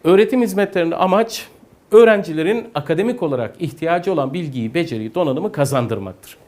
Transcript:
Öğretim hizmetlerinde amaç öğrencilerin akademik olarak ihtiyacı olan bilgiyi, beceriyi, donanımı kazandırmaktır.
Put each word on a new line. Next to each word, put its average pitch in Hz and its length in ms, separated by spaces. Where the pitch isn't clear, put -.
Öğretim 214 380
hizmetlerinde 190 540
amaç 190 520
öğrencilerin 202 840
akademik 190 480
olarak 123 360
ihtiyacı 170 540
olan 139 200
bilgiyi, 131 400
beceriyi, 113 420
donanımı 165 360
kazandırmaktır. 117 840